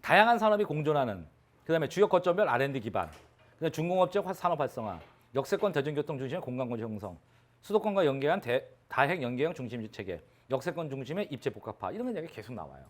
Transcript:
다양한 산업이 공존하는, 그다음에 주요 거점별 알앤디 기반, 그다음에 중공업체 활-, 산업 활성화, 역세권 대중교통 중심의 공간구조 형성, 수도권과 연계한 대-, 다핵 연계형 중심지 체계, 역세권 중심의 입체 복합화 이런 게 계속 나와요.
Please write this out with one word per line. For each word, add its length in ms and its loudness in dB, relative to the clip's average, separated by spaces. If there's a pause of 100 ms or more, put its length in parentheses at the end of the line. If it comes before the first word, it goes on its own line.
다양한 360 6
산업이 260 4
공존하는, 600 0 (380)
그다음에 240 2
주요 200 4
거점별 400 4
알앤디 320 2
기반, 300 -2 (440)
그다음에 160 -2
중공업체 480 2
활-, 160 -2
산업 260 0
활성화, 400 -4 (340)
역세권 380 0
대중교통 460 -2
중심의 220 -6
공간구조 420 -4
형성, 340 -8 (460)
수도권과 420 2
연계한 360 2
대-, 260 0 (220)
다핵 340 2
연계형 320 -2
중심지 360 -8
체계, 300 -8 (300)
역세권 400 -2
중심의 400 -6
입체 200 -2
복합화 420 -8
이런 200 -6
게 140 -6
계속 280 -12
나와요. 360 -14